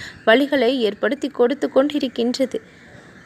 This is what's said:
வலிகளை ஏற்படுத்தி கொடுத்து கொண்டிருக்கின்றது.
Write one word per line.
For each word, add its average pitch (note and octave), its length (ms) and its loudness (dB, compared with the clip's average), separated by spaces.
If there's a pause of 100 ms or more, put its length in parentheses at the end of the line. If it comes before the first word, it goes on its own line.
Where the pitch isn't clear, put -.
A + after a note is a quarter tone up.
(220)
வலிகளை C4 460 2 (120)
ஏற்படுத்தி G#3+ 500 -2
கொடுத்து B3+ 380 0
கொண்டிருக்கின்றது. C4 920 -2 (640)